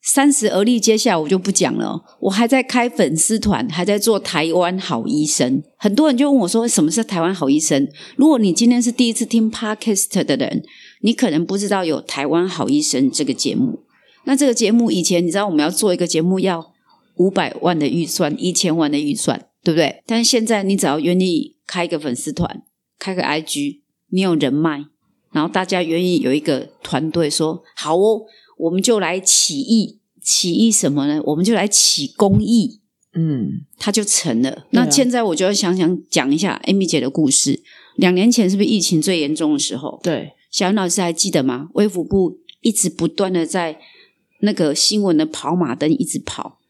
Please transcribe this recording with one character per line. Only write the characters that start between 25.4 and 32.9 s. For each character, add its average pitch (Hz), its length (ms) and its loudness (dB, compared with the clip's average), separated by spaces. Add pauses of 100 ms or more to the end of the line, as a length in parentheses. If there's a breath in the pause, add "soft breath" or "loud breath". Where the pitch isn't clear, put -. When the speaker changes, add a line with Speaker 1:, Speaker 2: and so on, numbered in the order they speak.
Speaker 1:
后 165 80 -6
大 185 140 -2
家 185 160 -2
愿 170 240 -2
意 175 140 2
有 131 120 0
一 147 80 0
个 147 300 -4 (140)
团 156 260 -4
队 160 180 0
说 160 360 -4 (120)
：“好 156 220 -2
哦， 214 240 2 (380 soft breath)
我 165 100 -2
们 180 100 0
就 220 200 2
来 180 200 -4
起 - 400 0
义。” 226 380 0 (260)
起 - 300 -2
义 220 180 4
什 170 200 0
么 143 160 -2
呢？ 151 180 -2
我 151 100 0
们 190 80 0
就 220 120 2
来 196 120 0
起 - 480 0
公 202 240 4
益。 214 400 0 (380)